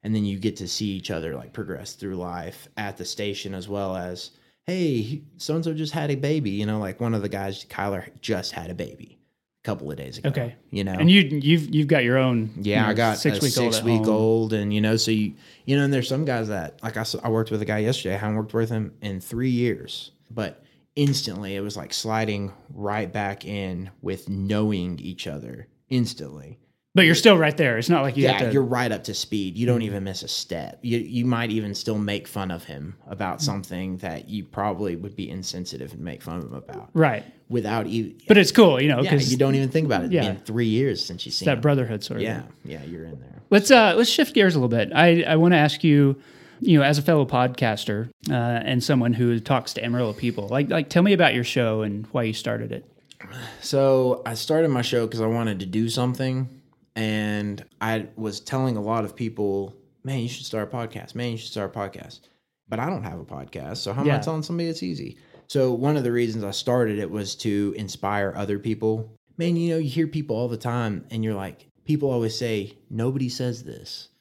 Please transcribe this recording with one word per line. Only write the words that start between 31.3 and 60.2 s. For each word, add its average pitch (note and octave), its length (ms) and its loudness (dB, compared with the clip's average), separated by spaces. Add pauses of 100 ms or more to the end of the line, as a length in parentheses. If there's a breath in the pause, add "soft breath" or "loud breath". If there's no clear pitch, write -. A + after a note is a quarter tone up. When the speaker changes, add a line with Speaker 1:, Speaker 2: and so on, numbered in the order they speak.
Speaker 1:
even G#2+ 240 -2
still A2 220 -4
make G2+ 280 -2
fun F#2+ 260 -6
of E2+ 120 -8
him D2+ 320 -12 (100)
about - 340 -6
Speaker 2:
Mm-hmm. D3+ 60 -2
Speaker 1:
something F#2+ 520 -4
that F2+ 320 -10
you G2+ 160 -6
probably G2 500 -4
would F2+ 180 -10
be F2 160 -8
insensitive F2 640 -10
and - 100 -14
make D#2+ 200 -10
fun E2+ 160 -8
of F2 80 -8
him A#1 80 -12
about. - 400 -14
Speaker 2:
Right. D3 320 2 (240)
Speaker 1:
Without A2 380 -2
even G#2 280 -4 (140)
Speaker 2:
But G#3+ 80 12
it's G3 160 6
cool, D#3+ 280 8
you C#3+ 60 4
know, B2+ 140 4
Speaker 1:
Yeah, - 80 2
Speaker 2:
'cause C3+ 200 4
Speaker 1:
you B2+ 60 4
don't C3+ 200 4
even C3+ 120 2
think D#3 180 0
about G#2 180 2
it. - 20 -2
It's - 80 -2
Speaker 2:
Yeah. B2 180 2
Speaker 1:
been G2 140 -6
three A2+ 240 0
years A#2+ 340 2
since - 220 -8
you've - 60 -10
Speaker 2:
It's - 80 -4
Speaker 1:
seen - 80 0
Speaker 2:
that C#3+ 100 4
Speaker 1:
him. A#2 60 -4
Speaker 2:
brotherhood B2 380 2
sort A#2 180 -6
of G2 40 -2
Speaker 1:
Yeah, G2 200 -4
Speaker 2:
thing. A1+ 80 -18 (120)
Speaker 1:
yeah, D2+ 220 -12
you're D#2+ 180 -10
in D#2+ 160 -14
there. B1+ 300 -20
Speaker 2:
Let's, G3+ 220 6
uh, A3 260 10
let's A#3 120 6
shift - 240 2
gears F#3+ 220 6
a D3+ 40 6
little B2 100 4
bit. A2+ 260 2
I, E3+ 280 8
I D#3+ 120 2
wanna E3+ 220 8
ask C#3+ 260 4
you, C#3+ 320 6 (460 loud breath)
you D#3 180 8
know, C#3 60 6
as D3 120 4
a D3 40 0
fellow D3+ 240 4
podcaster, A#2+ 840 0 (220)
uh, C#3+ 40 0
and A#2+ 480 0
someone A#2+ 300 2
who A#2 300 2
talks B2+ 320 0
to G#2+ 100 -6
Amarillo A#2+ 300 -2
people, G#2+ 340 -4
like, C3+ 220 0
like, D#3+ 180 0
tell E3+ 160 4
me G3+ 80 6
about E3+ 240 6
your B2 80 0
show A2+ 380 0
and G#2 320 -4
why B2+ 100 0
you A2+ 80 0
started A2+ 400 -6
it. A#2 140 -12 (760 loud breath)
Speaker 1:
So C3+ 640 4
I A2+ 100 -4
started D#3+ 340 2
my B2+ 120 2
show A#2 260 0
'cause A2+ 120 -6
I A2 80 2
wanted A2+ 320 0
to F#2+ 60 -6
do A2 240 0
something, B2+ 580 -2 (480)
and G#2+ 680 -2 (180)
I A2 340 -2
was G#2+ 240 -8
telling C3 380 -2
a G#2 40 -4
lot A2 240 -2
of G2 100 -10
people, G2+ 600 -4 (280)
"Man, C3 180 -4